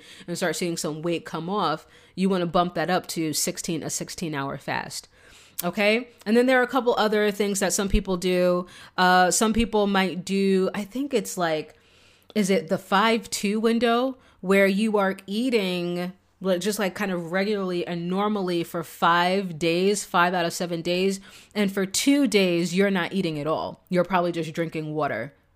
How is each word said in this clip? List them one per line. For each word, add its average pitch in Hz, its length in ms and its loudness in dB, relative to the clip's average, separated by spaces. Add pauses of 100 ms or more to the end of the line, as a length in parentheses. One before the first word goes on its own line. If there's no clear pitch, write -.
(260)
and 170 100 -6
start 180 200 -2
seeing 170 200 -4
some 156 240 -6
weight 170 240 -2
come 165 240 -8
off, 180 380 -2 (300)
you 190 120 2
wanna 180 180 0
bump 180 280 0
that 160 160 -2
up 226 160 0
to 160 260 -4
sixteen, 170 520 -4
a - 60 -6
sixteen 165 440 -8
hour 139 240 -4
fast. - 500 -8 (540)
Okay? 208 460 0 (180)
And 220 100 4
then 240 100 6
there 262 120 4
are 247 60 4
a - 20 -4
couple 247 320 0
other 208 320 2
things 202 300 -2
that 180 120 0
some 202 160 0
people 196 280 0
do. 180 500 2 (320)
Uh, 180 320 6
some 220 220 2
people 220 340 2
might 190 380 0
do, 190 500 2
I 208 80 -6
think 262 320 -6
it's, 196 240 -2
like, 160 380 -2 (580)
is 196 160 2
it 160 180 0
the 190 100 0
five 226 520 0
two 208 300 -2
window 233 560 0 (240)
where 196 260 4
you 208 320 2
are 196 180 0 (100)
eating, 180 840 -2 (280)
like, 185 200 0
just, 202 180 -2
like, 185 160 -2
kind 196 180 -4
of 170 180 -6
regularly 190 560 -2
and 175 220 -6
normally 185 560 0
for 165 180 -6
five 175 760 2
days, 180 460 2
five 180 300 2
out 175 100 0
of 170 80 -2
seven 170 300 -4
days. 185 380 0 (340)
And 208 160 0
for 196 160 -2
two 277 400 2
days, 180 480 2
you're 196 160 4
not 175 220 -2
eating 170 260 -2
at 143 80 -4
all. 127 420 -4
You're 180 160 2
probably 175 280 0
just 160 200 -4
drinking 160 420 -6
water 135 400 -4 (220)